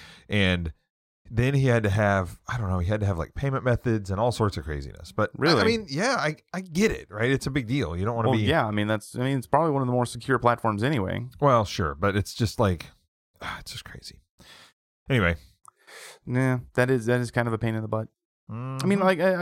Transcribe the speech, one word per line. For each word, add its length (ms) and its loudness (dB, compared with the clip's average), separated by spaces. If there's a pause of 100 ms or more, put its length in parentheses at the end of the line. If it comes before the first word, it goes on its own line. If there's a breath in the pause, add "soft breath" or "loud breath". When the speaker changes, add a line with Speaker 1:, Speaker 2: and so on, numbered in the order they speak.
(280 loud breath)
Speaker 1:
And 440 0 (560)
then 260 0
he 120 4
had 160 4
to 80 2
have, 560 2
I 100 -4
don't 120 -4
know, 100 0
he 100 -2
had 120 0
to 60 0
have, 120 0
like, 160 -6
payment 300 -4
methods 480 0
and 80 -2
all 100 2
sorts 260 0
of 80 -6
craziness. 460 -8
But 200 0
I, 80 -12
I 20 -8
Speaker 2:
Really? 240 4
Speaker 1:
mean, 240 0
yeah, 320 0
I, 160 -2 (180)
I 60 -6
get 320 0
it, 180 -10
right? 200 0
It's 160 0
a 40 -2
big 160 -2
deal. 300 -2
You 80 -2
don't 100 -2
wanna 140 2
Speaker 2:
Well, 100 4
Speaker 1:
be 60 0
Speaker 2:
yeah, 200 2
I 60 -2
mean, 160 0
that's, 300 -4
I 40 -4
mean, 180 0
it's 100 -6
probably 240 2
one 100 0
of 60 -2
the 40 0
more 140 2
secure 320 0
platforms 460 2
anyway. 420 -2 (140)
Speaker 1:
Well, 240 4
sure, 320 -2
but 200 0
it's 160 0
just 280 -2
like, 260 0 (560)
ah, 160 -8
it's 140 -16
just 120 -14
crazy. 360 -20 (880 loud breath)
Anyway. 260 4 (880 loud breath)
Speaker 2:
Nah, 320 0 (160)
that 160 2
is, 160 0
that 140 2
is 120 -4
kind 160 0
of 60 0
a 40 -2
pain 160 -2
in 80 -4
the 60 -8
butt. 200 -4 (400)
I 40 -14
mean, 480 -2
Speaker 1:
Mm-hmm. 20 0
Speaker 2:
like, 160 4
I, 240 4